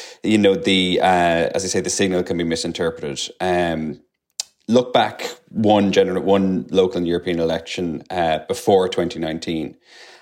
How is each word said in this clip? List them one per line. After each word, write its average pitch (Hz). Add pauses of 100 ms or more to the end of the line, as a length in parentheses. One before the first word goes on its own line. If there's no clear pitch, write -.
(220)
you 107
know, 98
the, 92
uh, 85
as 95
I 92
say, 95
the 87
signal 90
can 87
be 85
misinterpreted. 82 (200)
Um, 85 (680)
look 123
back 110 (260)
one 104
general, 92
one 95
local 90
and 85
European 87
election, 82
uh, 82
before 95
twenty 85
nineteen. 80 (460)